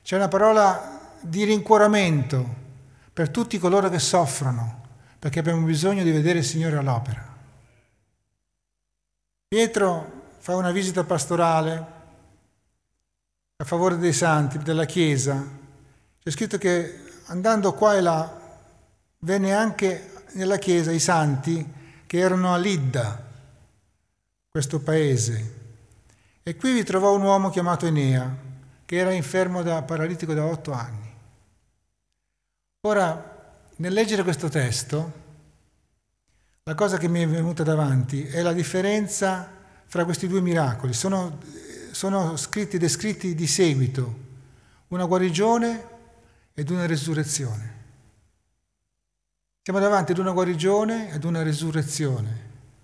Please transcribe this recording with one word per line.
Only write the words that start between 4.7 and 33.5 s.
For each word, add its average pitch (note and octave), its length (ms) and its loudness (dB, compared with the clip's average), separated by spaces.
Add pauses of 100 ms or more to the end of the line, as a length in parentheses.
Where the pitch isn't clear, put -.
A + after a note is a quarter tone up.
perché D3+ 200 -4
abbiamo E3 260 0
bisogno F3 380 0
di E3 80 4
vedere D#3+ 280 2
il D3+ 60 0
Signore D#3+ 320 -2
all'opera. C3 580 -4 (2000)
Pietro G3+ 680 0 (260)
fa - 180 -4
una F#3 160 0
visita F#3 320 0
pastorale E3 960 0 (1600)
a C#3 40 -8
favore E3+ 320 2
dei E3+ 160 2
santi, D3+ 460 2
della D#3 260 0
Chiesa. C#3 600 0 (800)
C'è D#3+ 80 -6
scritto G#3 260 -4
che F3 500 -2 (180)
andando G3 480 2
qua G#3 240 4
e - 20 4
là E3 580 -2 (600)
venne F#3+ 360 0
anche G3+ 680 -2 (120)
nella F#3+ 220 0
Chiesa F3 360 2
i D#3+ 60 2
santi D#3 720 0 (360)
che E3+ 140 -2
erano F#3 340 2
a F3 40 2
Lidda, C3+ 680 -2 (1200)
questo D3+ 320 -4
paese. C3+ 760 0 (840)
E E3 140 -10
qui C4 160 -2
vi A#3 140 2
trovò F#3+ 280 4
un G3+ 80 4
uomo G3 280 4
chiamato F3 360 0
Enea, C3 480 2 (520)
che - 100 -8
era F#3 160 2
infermo F3+ 500 -2
da, E3 200 -2
paralitico D#3+ 520 -4
da D3+ 120 0
otto D#3 260 -6
anni. A#2 420 -10 (1700)
Ora, F#3 760 -2 (180)